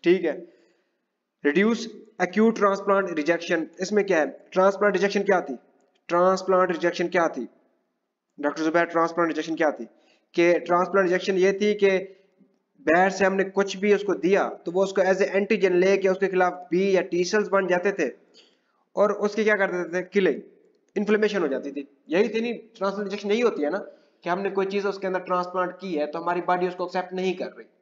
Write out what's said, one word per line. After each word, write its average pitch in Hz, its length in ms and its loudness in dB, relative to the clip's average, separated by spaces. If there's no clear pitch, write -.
ठीक 175 200 4
है, 147 100 0
reduce 202 420 2
acute 214 340 2
transplant 196 600 0
rejection। 165 500 0
इसमें 196 260 0
क्या 180 140 2
है, 143 60 2
transplant 190 420 2
rejection 196 300 0
क्या 190 180 2
थी? 127 140 -8
transplant 185 640 2
rejection 170 380 -2
क्या 170 180 2
थी 127 200 -6
doctor 160 240 -4
Zubair? 160 240 2
transplant 165 440 0
rejection 156 260 -6
क्या 156 160 2
थी? 113 120 -10
कि 175 260 4
transplant 185 460 0
rejection 185 320 0
ये 190 160 4
थी 208 220 0
कि 196 220 2
Bayer 175 240 4
से 190 140 0
हमने 190 260 2
कुछ 196 260 -2
भी 208 180 2
उसको 196 220 0
दिया 165 320 2
तो 170 80 -6
वो 185 100 2
उसको 190 200 0
as 185 200 2
a 185 140 0
antigen 196 380 2
लेके 190 340 2
उसके 185 200 0
खिलाफ 180 420 -2
बी 175 100 0
या 175 80 2
T 175 200 -2
cells 202 240 0
बन 190 200 0
जाते 180 260 0
थे 160 140 -2
और 202 240 2
उसकी 208 240 -2
क्या 214 120 2
कर 190 160 0
देते 175 260 -4
थे? 180 60 -4
किलिंग, 175 360 0
Inflammation 208 460 0
हो 156 60 -2
जाती 135 240 -6
थी। 139 140 -10
यही 190 200 2
थी 220 120 -4
नहीं, 233 140 -4
transplant 196 500 -8
रिजेक्शन 202 260 -8
यही 226 100 0
होती 208 220 0
है 147 80 -2
ना, 185 80 -4
कि - 520 -12
हमने 190 200 -2
कोई 190 160 -2
चीज़ 196 220 -4
उसके 190 180 -6
अंदर 185 160 -4
transplant 180 580 -4
की 190 140 -8
है 147 120 -2
तो 151 120 -8
हमारी 175 240 -4
body 180 260 0
उसको 180 180 -6
accept 185 280 -6
नहीं 185 220 -2
कर 120 120 -8
रही। 113 180 -18